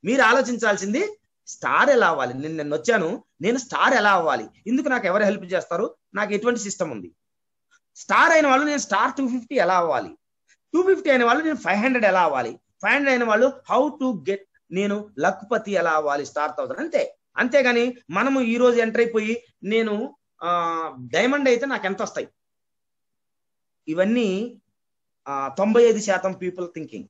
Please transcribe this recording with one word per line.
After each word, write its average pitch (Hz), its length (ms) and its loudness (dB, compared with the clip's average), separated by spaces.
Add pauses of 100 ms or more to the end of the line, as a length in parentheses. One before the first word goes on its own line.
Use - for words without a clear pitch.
మీరు 254 180 2
ఆలోచించాల్సింది 226 840 0 (380)
స్టార్ 165 440 0
ఎలా 226 180 6
అవ్వాలి. 131 260 -2
నేను, 156 220 -8
నిన్న 147 180 -4
వచ్చాను, 190 500 -2 (160)
నేను 240 180 -2
స్టార్ 214 360 0
ఎలా 208 160 4
అవ్వాలి, 147 360 0 (200)
ఇందుకు 262 220 -2
నాకు 240 180 -2
ఎవరు 190 160 0
హెల్ప్ 190 300 -2
చేస్తారు, 180 420 -4 (200)
నాకు 202 200 -4
ఎటువంటి 233 260 -2
సిస్టమ్ 185 320 -6
ఉంది. 90 180 -12 (880)
స్టార్ 269 360 2
అయిన 311 140 6
వాళ్ళు 269 200 4
నేను 294 120 -2
స్టార్ 220 400 -2
టూ 269 100 -2
ఫిఫ్టీ 247 260 -6
ఎలా 185 220 2
అవ్వాలి, 139 400 -2 (560)
టూ 339 100 2
ఫిఫ్టీ 359 280 2
అయిన 247 140 4
వాళ్ళు 269 200 2
నేను 311 120 -2
ఫైవ్ 190 220 0
హండ్రెడ్ 247 260 0
ఎలా 185 160 4
అవ్వాలి, 131 320 0
ఫైవ్ - 420 -4
హండ్రెడ్ 269 280 2
అయిన 226 80 0
వాళ్ళు 240 220 4 (200)
how 269 160 2
to 240 420 -4
get, 196 100 -4 (320)
నేను 202 460 -4
లక్పతి 202 540 -2
ఎలా 170 180 0
అవ్వాలి, 147 360 -2
star 151 320 -6
థౌజండ్. 135 220 -8
అంతే. - 360 -8 (200)
అంతేగాని 240 600 2 (140)
మనము 254 300 0
ఈ 233 160 0
రోజు 240 240 4
enter 226 200 0
అయిపోయి 226 420 -2 (220)
నేను, 220 520 -2 (260)
ఆ, 170 80 -4 (480)
diamond 233 500 0
అయితే 247 180 2
నాకు 220 200 -6
ఎంత 196 160 -4
వస్తాయి, - 260 -8 (1600)
ఇవన్నీ, 202 680 0 (720)
ఆ, 139 300 -6
తొంభై 220 260 6
ఐదు 226 140 4
శాతం 190 340 -2
people 180 360 -8
thinking. 151 420 -12